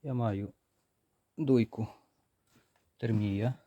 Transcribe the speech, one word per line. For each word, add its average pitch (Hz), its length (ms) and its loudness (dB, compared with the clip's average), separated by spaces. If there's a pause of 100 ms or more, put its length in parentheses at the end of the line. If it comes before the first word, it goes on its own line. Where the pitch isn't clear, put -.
Я 139 100 -4
маю 107 400 -2 (840)
дуйку 120 500 2 (1080)
Термія 107 560 0 (140)